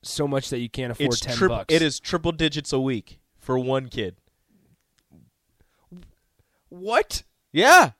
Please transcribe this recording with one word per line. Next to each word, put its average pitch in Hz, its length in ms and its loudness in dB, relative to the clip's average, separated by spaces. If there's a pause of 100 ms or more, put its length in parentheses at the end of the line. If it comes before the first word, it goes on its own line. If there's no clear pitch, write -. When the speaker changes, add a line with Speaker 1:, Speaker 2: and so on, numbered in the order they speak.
Speaker 1:
So - 240 -6
much 135 240 -4
that 127 80 -6
you 120 100 -8
can't 127 220 -8
afford 135 220 -2
Speaker 2:
It's 113 60 -2
Speaker 1:
ten - 160 -6
Speaker 2:
trip-, 180 140 2
Speaker 1:
bucks. 113 240 -2
Speaker 2:
it 160 80 4
is 151 180 -2
triple 170 320 -4
digits 151 400 -4
a 139 80 0
week 131 400 -6 (200)
for 127 200 -4
one 131 300 -4
kid. 95 260 -8 (2500)
Speaker 1:
What? 214 540 -4 (280)
Speaker 2:
Yeah. 180 480 8